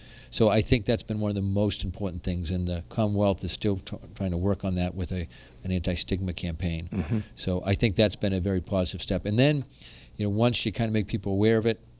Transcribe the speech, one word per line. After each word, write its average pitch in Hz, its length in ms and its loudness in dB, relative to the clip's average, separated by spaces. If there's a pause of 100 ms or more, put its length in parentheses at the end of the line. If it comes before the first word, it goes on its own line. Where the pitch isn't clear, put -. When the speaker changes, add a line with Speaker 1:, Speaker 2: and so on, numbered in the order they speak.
(320)
Speaker 1:
So 110 180 4
I 107 120 6
think 110 240 2
that's 117 160 0
been 107 180 -4
one 104 100 0
of 101 60 -2
the 98 60 0
most 98 420 2
important 90 380 -6
things, 87 300 -2
and 90 160 0
the 87 220 -4
Commonwealth 101 540 0
is 92 80 -2
still 101 260 0
tr-, - 180 -10 (180)
trying 98 160 -4
to 87 80 0
work 92 260 0
on 92 120 -2
that 90 180 -2
with 92 180 -4
a, 90 160 -4 (360)
an 92 80 -2
anti-stigma 92 640 0
campaign. 82 580 -4
Speaker 2:
Mm-hmm. 101 280 -2 (160)
Speaker 1:
So 92 300 -2
I 98 80 2
think 101 220 2
that's 107 200 4
been 98 180 -2
a 95 60 0
very 92 220 0
positive 90 400 0
step. 92 240 -2
And 104 140 0
then, 143 260 2 (520)
you 104 80 -2
know, 101 40 0
once 113 380 2
you 104 40 -2
kinda 113 220 -2
make 107 140 0
people 101 240 -4
aware 107 260 4
of 107 80 0
it - 140 0 (200)